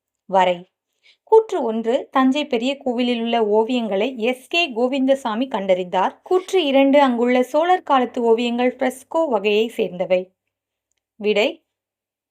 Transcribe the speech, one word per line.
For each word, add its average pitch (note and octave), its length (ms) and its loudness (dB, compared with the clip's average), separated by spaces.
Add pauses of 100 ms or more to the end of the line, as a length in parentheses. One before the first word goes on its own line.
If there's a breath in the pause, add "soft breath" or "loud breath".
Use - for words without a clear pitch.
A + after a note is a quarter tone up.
(240)
வரை." F#3 480 0 (500 soft breath)
கூற்று A4 400 2
ஒன்று, A3+ 480 -4
தஞ்சை C4 360 2
பெரிய B3+ 300 -2
கோவிலில் B3 440 -2
உள்ள A#3 200 -2
ஓவியங்களை A3 760 0
எஸ் B3 320 -4
கே E4+ 240 -2
கோவிந்தசாமி C4 760 -2
கண்டறிந்தார். F#3+ 760 -2
கூற்று F#4 420 0
இரண்டு, C#4 380 4
அங்குள்ள B3 400 2
சோழர் E4+ 400 0
காலத்து B3+ 400 0
ஓவியங்கள் A#3+ 540 0
பிரெஸ்கோ C4 520 -4
வகையை G#3+ 480 0
சேர்ந்தவை. F#3 540 -6 (840)
விடை, G#3+ 520 -4 (640)